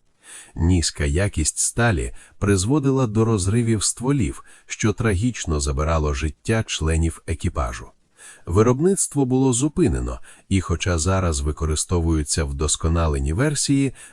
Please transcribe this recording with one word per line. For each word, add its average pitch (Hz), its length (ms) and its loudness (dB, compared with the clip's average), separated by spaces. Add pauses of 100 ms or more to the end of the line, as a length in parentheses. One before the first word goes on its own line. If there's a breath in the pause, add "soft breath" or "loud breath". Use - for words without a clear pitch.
(560 loud breath)
Низька 82 500 2
якість 80 520 0
сталі 98 540 0 (280 loud breath)
призводила 131 680 2
до 110 180 2
розривів 113 580 2
стволів, 127 600 -2 (220 soft breath)
що - 280 -2
трагічно 104 680 0
забирало 73 540 0
життя 76 540 -2
членів 80 600 -2
екіпажу. 76 600 -6 (580 loud breath)
Виробництво 131 800 2
було 131 280 2
зупинено, 113 680 0 (300 loud breath)
і 95 120 2
хоча 85 360 -2
зараз 90 420 0
використовуються 78 1040 -2
вдосконалені 76 880 0
версії, 139 600 0 (200 loud breath)